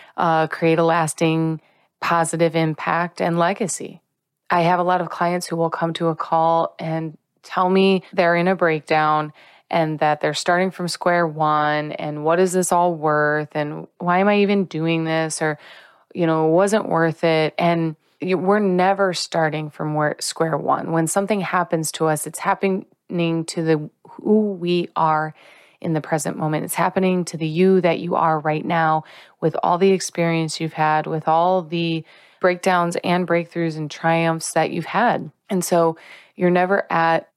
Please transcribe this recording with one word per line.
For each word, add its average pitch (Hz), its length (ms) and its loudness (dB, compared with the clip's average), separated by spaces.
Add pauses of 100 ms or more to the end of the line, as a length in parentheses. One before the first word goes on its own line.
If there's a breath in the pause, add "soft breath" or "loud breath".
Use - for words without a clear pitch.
(180 loud breath)
uh, 160 300 2
create 165 300 2
a 165 60 4
lasting 160 800 0 (360 soft breath)
positive 165 560 0
impact 165 680 -2
and 170 160 0
legacy. 175 640 -4 (480)
I 175 120 2
have 175 160 2
a 175 60 0
lot 180 160 2
of 165 80 -6
clients 175 380 -2
who 165 100 -6
will 165 140 0
come 165 240 -4
to 170 140 -2
a 156 60 0
call 165 640 0
and 160 380 -6 (260)
tell 185 280 0
me 190 320 4 (100)
they're 170 240 2
in 175 120 2
a 190 60 2
breakdown 151 800 0 (380 loud breath)
and 156 300 0
that 151 200 2
they're 151 140 -2
starting 180 360 0
from 175 180 -6
square 175 380 0
one 151 680 0
and 151 300 -8
what 165 160 2
is 185 140 4
this 180 180 0
all 175 240 2
worth 151 600 0
and 151 400 -6
why 180 220 0
am 196 100 2
I 202 120 4
even 196 260 2
doing 165 380 -2
this 160 360 -2
or, 156 180 -2 (560 loud breath)
you 170 120 0
know, 160 220 2
it - 20 4
wasn't 196 400 2
worth 165 340 0
it. 160 340 2
And 165 380 0 (240)
you, 185 160 0
we're 190 220 2
never 190 560 2
starting 156 560 -2
from 151 240 -6
where, 151 260 0
square 160 380 -2
one. - 340 -2
When 165 140 2
something 202 340 -2
happens 170 520 -2
to - 120 -4
us, 156 220 0
it's 160 120 -12
happening 190 460 -2 (600)
to - 160 -6
the, 156 280 0 (160)
who 214 460 0
we 175 420 -2
are 156 400 0 (460 loud breath)
in 165 140 -2
the 156 80 -2
present - 340 -4
moment. 156 300 -4
It's - 80 -10
happening 185 500 0
to 160 140 -10
the 160 100 -4
you 185 320 4
that 165 180 2
you 175 160 -6
are 160 240 2
right 156 240 -2
now 160 420 0 (360 loud breath)
with 160 220 0
all 170 160 2
the 190 140 4
experience 165 680 -2
you've 160 140 -6
had, 156 320 0
with 156 200 -6
all 175 360 2
the 165 420 -4 (360 loud breath)
breakdowns 180 560 2
and 180 300 0
breakthroughs 170 520 -2
and 151 120 -6
triumphs 165 600 -2
that 160 180 0
you've 165 140 -4
had. 175 460 -2 (180)
And 185 160 -2
so 165 320 2 (400 loud breath)
you're 180 140 2
never 180 420 2
at 165 440 2